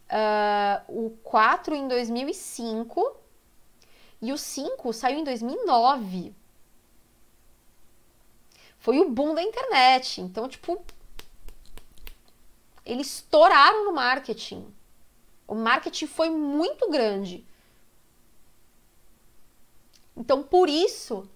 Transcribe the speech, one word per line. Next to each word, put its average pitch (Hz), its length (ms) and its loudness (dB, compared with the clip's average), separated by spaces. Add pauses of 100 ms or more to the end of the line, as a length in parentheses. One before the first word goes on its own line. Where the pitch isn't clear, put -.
ah, 208 800 0
o 226 240 -6 (120)
quatro 294 520 2
em 277 120 -6
dois 247 220 -2
mil 247 180 -4
e 349 60 -4
cinco 233 840 -6 (1040)
e 240 120 -6
o 294 40 -6
cinco 285 540 -8
saiu 254 260 -2
em 320 60 -4
dois 247 180 -6
mil 254 220 -6
e - 20 -2
nove. 233 680 2 (2500)
Foi 262 220 2
o 359 100 4
boom 285 240 -2
da 320 80 -2
internet, 302 800 2
então, 185 280 -8
tipo, - 340 -8 (2000)
eles 254 300 -8
estouraram 370 680 6
no 392 80 -2
marketing. 247 800 -4 (760)
O 214 80 -8
marketing 269 520 -2
foi 320 220 -2
muito 320 600 -2
grande. 202 560 -2 (2750)
Então, 269 260 0
por 359 240 6
isso 294 680 -2